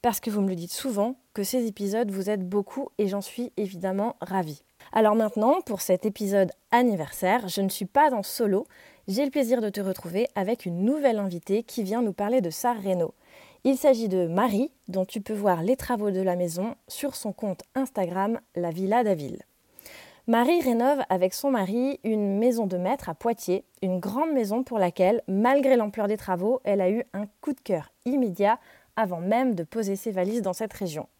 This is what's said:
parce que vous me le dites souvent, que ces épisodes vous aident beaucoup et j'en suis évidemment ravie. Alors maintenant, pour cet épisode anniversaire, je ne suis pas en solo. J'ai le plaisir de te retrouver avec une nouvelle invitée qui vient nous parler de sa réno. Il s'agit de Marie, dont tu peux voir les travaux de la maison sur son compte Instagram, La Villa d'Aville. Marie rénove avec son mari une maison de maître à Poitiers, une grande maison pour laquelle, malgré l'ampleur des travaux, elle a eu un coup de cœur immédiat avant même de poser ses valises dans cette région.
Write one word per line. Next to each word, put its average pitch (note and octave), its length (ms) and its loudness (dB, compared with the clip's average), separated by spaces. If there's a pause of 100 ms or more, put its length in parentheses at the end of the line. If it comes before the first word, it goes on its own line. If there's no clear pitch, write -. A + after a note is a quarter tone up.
parce A#3+ 180 0
que - 80 -6
vous G#3 140 0
me G3 80 0
le F#3 60 -4
dites E3+ 160 -10
souvent, A#3 420 -2 (180)
que G#3 100 -6
ces A#3 240 0
épisodes G3+ 440 -2
vous F#3+ 180 -4
aident G3+ 180 -2
beaucoup G3+ 520 -4
et G#3 100 2
j'en G3 140 -4
suis - 340 -8
évidemment F#3+ 640 -4
ravie. F3 420 -4 (300)
Alors G#3+ 220 6
maintenant, A3 500 2
pour G#3 160 -6
cet F3+ 240 0
épisode G3 480 2 (200)
anniversaire, G#3 760 2
je G3 140 -2
ne F#3+ 80 0
suis F#3+ 160 -6
pas C#4+ 260 4
en A3 100 -2
solo. G#3 440 0 (420)
J'ai G#3 160 0
le C#4 60 0
plaisir B3 320 2
de G#3+ 80 -2
te G3+ 100 -8
retrouver F#3+ 540 -2
avec G#3 320 -2
une F3 180 -2
nouvelle C4 340 2
invitée G3 440 -2
qui - 200 -6
vient G#3 200 0
nous G#3+ 100 0
parler G#3+ 300 0
de F3+ 80 -2
sa A#3+ 240 -2
réno. F#3 400 -2 (500)
Il C4 140 4
s'agit A#3 300 4
de F#3 180 2
Marie, G#3 440 2 (180)
dont F#3 180 -2
tu G#3 160 -8
peux A3 100 -8
voir G3+ 300 2
les A3 140 2
travaux G#3 340 -2
de F#3 100 0
la F#3 160 0
maison F3+ 380 -4 (120)
sur - 300 -6
son G#3 160 -6
compte F#3+ 300 -6 (120)
Instagram, G3+ 680 -2 (140)
La F3 160 -2
Villa F#3+ 340 0
d'Aville. D#3 380 -2 (840)
Marie A#3+ 340 4
rénove C4 480 2
avec F#3 240 2
son - 180 -2
mari A#3+ 540 0
une G#3 340 0
maison A#3 280 2
de F#3 100 -2
maître F#3+ 320 -2
à E3 60 -6
Poitiers, G3+ 500 -2 (180)
une F#3 180 0
grande A#3+ 320 -2
maison A#3 320 0
pour A#3 140 -4
laquelle, F#3 500 2
malgré B3+ 480 4
l'ampleur G#3+ 320 0
des G#3+ 100 0
travaux, G3 460 0
elle G3+ 180 2
a F#3 80 4
eu A3 140 0 (100)
un G#3 120 -6 (140)
coup D4 140 -4
de - 60 -10
cœur E3+ 300 -4 (140)
immédiat A3 540 2 (380)
avant F3+ 240 -2
même A3 360 2
de E3+ 80 -4
poser G3 320 -4
ses G#3+ 160 -6
valises F#3+ 280 0
dans F#3+ 120 -2
cette G#3+ 200 -6
région. D#3 360 -6 (120)